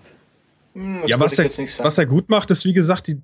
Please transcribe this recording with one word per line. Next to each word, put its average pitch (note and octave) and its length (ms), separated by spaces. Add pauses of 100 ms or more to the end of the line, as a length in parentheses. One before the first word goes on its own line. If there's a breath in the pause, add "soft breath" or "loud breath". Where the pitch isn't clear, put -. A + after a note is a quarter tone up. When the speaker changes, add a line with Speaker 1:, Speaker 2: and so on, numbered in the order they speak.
(720 soft breath)
Speaker 1:
Hm, F#3+ 280
das D#3+ 80
Speaker 2:
Ja, A#2 80
Speaker 1:
würde C#3+ 80
Speaker 2:
was - 80
Speaker 1:
ich - 60
Speaker 2:
er, E3 60
Speaker 1:
jetzt - 140
nicht C3+ 140
sagen. D#3 120
Speaker 2:
was D3+ 120
er E3 80
gut C#3 240
macht, G#3 220
ist, - 140
wie F#3 80
gesagt, F3+ 340
die, C#3+ 160